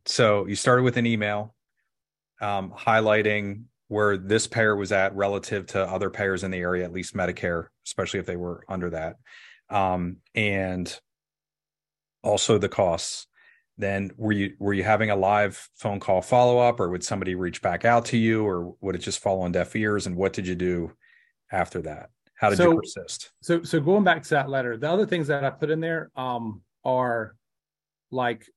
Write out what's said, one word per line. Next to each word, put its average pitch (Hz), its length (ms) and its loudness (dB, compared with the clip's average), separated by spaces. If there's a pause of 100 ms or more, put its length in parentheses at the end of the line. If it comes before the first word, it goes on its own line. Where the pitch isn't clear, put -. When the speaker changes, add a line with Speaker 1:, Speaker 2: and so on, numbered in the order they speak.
Speaker 1:
So 104 400 4
you 101 100 -4
started 127 260 4
with 123 140 2
an 120 100 0
email, 104 480 -2 (840)
um, 101 360 -4
highlighting 107 880 2 (220)
where 104 300 2
this 98 320 0
payer 110 260 2
was 101 160 -4
at 98 240 2
relative 98 520 -2
to 98 140 -4
other 95 300 -2
payers 95 320 -2
in 95 80 -4
the 92 80 -4
area, 90 260 -2
at 85 80 -8
least 90 220 -10
Medicare, 90 520 -2 (200)
especially 98 320 -4
if 90 80 -6
they 92 100 -6
were 87 320 -8
under 90 220 -4
that, 82 260 -6 (540)
um, 92 460 0 (180)
and 95 640 -2 (1300)
also 104 340 4
the 95 100 0
costs. - 600 0 (500)
Then 98 380 -4
were 107 160 -2
you, 98 260 0
were 101 160 -2
you 92 100 0
having 107 260 2
a 101 60 2
live 101 380 2 (220)
phone 101 220 -6
call 92 220 2
follow-up, 123 580 4
or 90 120 0
would 90 140 -4
somebody 92 300 -4
reach 90 280 -6
back 87 220 -2
out 117 220 4
to 120 120 0
you, 110 280 2
or 90 340 -2
would 95 140 -2
it 87 140 -8
just - 120 -6
fall 95 220 0
on 90 100 -2
deaf 87 220 0
ears? 107 320 0
And 90 80 -4
what 95 200 0
did 95 120 -4
you 90 80 -2
do 87 380 -2 (580)
after 92 320 -2
that? 78 280 -12 (240)
How 107 160 2
did 101 80 4
you 175 60 8
Speaker 2:
So, 165 120 8
Speaker 1:
persist? - 540 -10 (100)
Speaker 2:
so, 170 220 0
so 165 180 0
going 190 240 4
back 160 200 4
to - 60 -16
that 135 200 0
letter, 123 260 -2
the 143 140 -4
other 202 160 2
things 175 220 -2
that 143 140 0
I 135 80 0
put 151 200 -4
in 160 100 0
there, 165 360 -4
um, 120 460 -6 (220)
are, 120 500 0 (760)
like, 123 360 -2 (100)